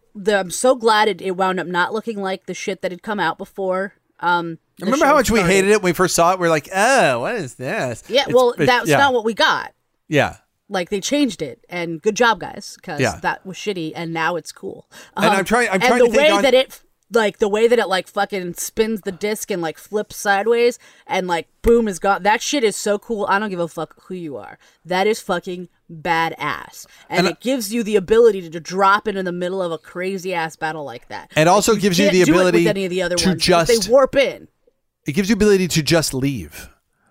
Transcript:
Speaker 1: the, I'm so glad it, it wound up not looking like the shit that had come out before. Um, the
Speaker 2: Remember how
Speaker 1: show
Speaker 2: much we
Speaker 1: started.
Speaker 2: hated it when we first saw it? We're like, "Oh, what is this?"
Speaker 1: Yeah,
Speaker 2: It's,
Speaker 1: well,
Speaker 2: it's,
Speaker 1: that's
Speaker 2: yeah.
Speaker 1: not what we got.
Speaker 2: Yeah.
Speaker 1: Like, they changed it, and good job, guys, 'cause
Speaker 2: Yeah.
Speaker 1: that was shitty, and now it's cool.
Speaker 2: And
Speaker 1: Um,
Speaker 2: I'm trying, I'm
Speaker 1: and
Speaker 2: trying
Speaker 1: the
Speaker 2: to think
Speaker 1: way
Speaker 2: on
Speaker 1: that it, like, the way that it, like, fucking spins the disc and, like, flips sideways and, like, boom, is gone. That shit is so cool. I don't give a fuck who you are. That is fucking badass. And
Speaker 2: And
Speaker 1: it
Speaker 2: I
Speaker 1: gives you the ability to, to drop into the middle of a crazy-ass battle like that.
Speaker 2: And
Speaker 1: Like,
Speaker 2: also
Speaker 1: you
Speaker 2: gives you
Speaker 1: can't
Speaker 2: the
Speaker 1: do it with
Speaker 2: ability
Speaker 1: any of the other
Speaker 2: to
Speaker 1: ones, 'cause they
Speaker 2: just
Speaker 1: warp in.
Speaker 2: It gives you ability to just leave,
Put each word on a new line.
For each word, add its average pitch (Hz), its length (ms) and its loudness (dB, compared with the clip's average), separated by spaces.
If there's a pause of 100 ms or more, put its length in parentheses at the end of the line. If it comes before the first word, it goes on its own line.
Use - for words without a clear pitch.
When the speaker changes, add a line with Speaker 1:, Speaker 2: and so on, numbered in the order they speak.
(140)
Speaker 1:
the, 202 260 0
I'm 185 120 -6
so 254 240 2
glad 220 320 2
it, 190 140 -4
it 190 100 -4
wound 185 280 -2
up 160 80 -6
not 175 260 -2
looking 214 280 -6
like 190 240 -6
the 185 80 -10
shit 190 300 -8
that 185 80 -4
had 175 100 -16
come 220 180 -6
out 160 180 -2
before. 190 560 -6 (260)
Um, 170 400 -2 (180)
the 165 80 -10
Speaker 2:
Remember 277 200 2
how 277 80 6
Speaker 1:
show - 40 4
Speaker 2:
much 247 140 2
we 226 80 4
Speaker 1:
started. 185 140 2
Speaker 2:
hated 196 180 4
it 208 100 4
when 180 100 0
we - 20 2
first 180 220 0
saw 170 180 4
it? 190 60 -4
We're 170 100 2
like, 156 240 0
"Oh, 190 480 4
what 185 140 -4
is 165 200 -8
this?" 135 540 -6
Speaker 1:
Yeah, 262 160 2
Speaker 2:
It's, - 80 -6
Speaker 1:
well, 240 180 4
Speaker 2:
it's, 175 140 -2
Speaker 1:
that's 226 240 2
Speaker 2:
yeah. 269 80 4
Speaker 1:
not 269 160 4
what 240 120 0
we 226 80 -2
got. 240 400 0 (360)
Speaker 2:
Yeah. 123 280 0 (320)
Speaker 1:
Like, 185 200 -4
they 202 120 -4
changed 269 400 0
it, 143 280 -12
and 170 320 -8
good 220 140 0
job, 226 240 2
guys, - 420 -14
'cause 156 180 -10
Speaker 2:
Yeah. 110 220 0
Speaker 1:
that - 240 -4
was 185 120 -14
shitty, 175 380 -8
and 165 180 -8
now 165 220 -2
it's 165 160 -10
cool. - 380 -16 (260)
Speaker 2:
And - 120 0
Speaker 1:
Um, - 60 4
Speaker 2:
I'm 190 120 0
trying, 233 240 2
I'm 190 60 0
Speaker 1:
and 190 80 0
Speaker 2:
trying 247 160 4
Speaker 1:
the 247 80 6
Speaker 2:
to 233 40 0
think 262 120 4
Speaker 1:
way 302 80 6
Speaker 2:
on 302 100 2
Speaker 1:
that 262 140 2
it, - 260 0 (320)
like, 214 240 0
the 220 100 0
way 214 200 2
that 233 100 4
it, 208 100 2
like, 185 200 -2
fucking 190 480 -6
spins 220 460 -4
the 196 100 -8
disc 208 400 -6
and, 185 100 -4
like, 156 160 -6
flips - 400 -8
sideways 233 640 0 (260)
and, 185 220 -4
like, 170 200 -2 (140)
boom, 233 260 4
is 185 120 -6
gone. 196 240 0
That 208 180 2
shit 285 220 -2
is 208 120 2
so 208 220 -2
cool. 208 320 -6
I 190 80 2
don't 208 140 -4
give 180 80 -6
a 170 80 -4
fuck - 280 -10 (120)
who 185 80 -12
you 165 220 -12
are. - 200 -18 (260)
That 180 240 0
is 220 140 0
fucking 180 480 -6 (500)
badass. 151 640 -6 (240)
And 180 100 -2
Speaker 2:
And 180 80 4
Speaker 1:
it 180 100 -4
Speaker 2:
I - 40 -
Speaker 1:
gives 226 320 -2
you 233 100 -2
the 208 120 -2
ability 208 460 4
to, 170 80 -12
to 165 100 -10
drop 196 480 2
into 196 160 -4
the 185 80 -4
middle 180 300 -4
of 175 100 -4
a 160 60 -8
crazy-ass 180 800 -8
battle 156 280 -8
like 127 260 -16
that. 101 260 -16
Speaker 2:
And 156 120 4
Speaker 1:
Like, 175 80 6
Speaker 2:
also 214 180 4
Speaker 1:
you 208 60 0
Speaker 2:
gives 180 200 2
you 196 60 4
Speaker 1:
can't 196 80 4
Speaker 2:
the 180 120 6
Speaker 1:
do 151 60 4
it 160 40 6
with 180 120 4
Speaker 2:
ability 170 200 4
Speaker 1:
any 190 180 -2
of 180 40 -4
the 180 140 -4
other 175 120 -2
Speaker 2:
to 175 140 0
Speaker 1:
ones, - 180 0
'cause 170 200 4
they 233 80 4
Speaker 2:
just 202 140 -2
Speaker 1:
warp 262 260 4
in. 185 320 -2 (580)
Speaker 2:
It 151 80 -6
gives 185 160 0
you 226 60 4
ability 196 320 4
to 160 160 0
just 156 320 0
leave, 127 540 -6 (420)